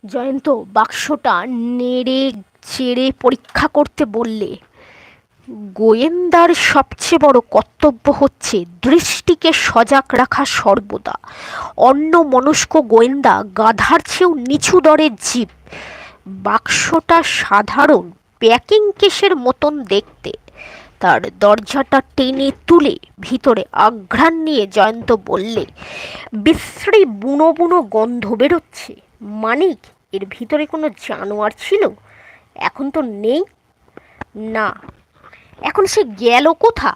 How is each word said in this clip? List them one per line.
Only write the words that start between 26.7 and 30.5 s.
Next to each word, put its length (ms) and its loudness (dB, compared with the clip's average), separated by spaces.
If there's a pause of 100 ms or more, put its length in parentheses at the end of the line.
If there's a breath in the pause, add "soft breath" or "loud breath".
বুনো 320 0
বুনো 300 0
গন্ধ 420 -4 (160)
বেরোচ্ছে। 520 -2 (500)
মানিক, 380 -2 (320)
এর 120 -8 (100)
ভিতরে 320 -4